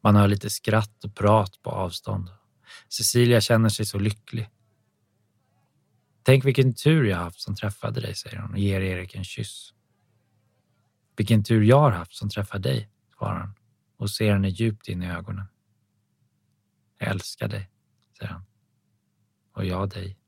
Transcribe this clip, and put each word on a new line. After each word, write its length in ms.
Man 120
hör 120
lite 220
skratt 540
och 120
prat 460
på 80
avstånd. 600
Cecilia 520
känner 280
sig 160
så 140
lycklig. 500
"Tänk 220
vilken 280
tur 320
jag 120
haft 240
som 140
träffade 460
dig", 140
säger 240
hon 120
och 80
ger 220
Erik 340
en 80
kyss. 500
"Vilken 280
tur 200
jag 160
har 120
haft 240
som 140
träffar 300
dig", 300
svarar 220
han 140
och 120
ser 220
henne 180
djupt 380
in 160
i 80
ögonen. 340
"Jag 120
älskar 380
dig", 220
säger 140
han. 140
"Och 120
jag 240
dig." 280